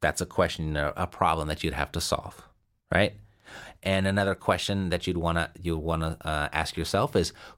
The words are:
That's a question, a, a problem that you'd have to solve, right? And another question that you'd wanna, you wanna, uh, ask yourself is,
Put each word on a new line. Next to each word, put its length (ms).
That's 200
a 60
question, 500
a, 200
a 100
problem 400
that 160
you'd 100
have 200
to 80
solve, 420
right? 220
And 240
another 260
question 560
that 160
you'd 120
wanna, 340
you 160
wanna, 440
uh, 300
ask 240
yourself 380
is, 180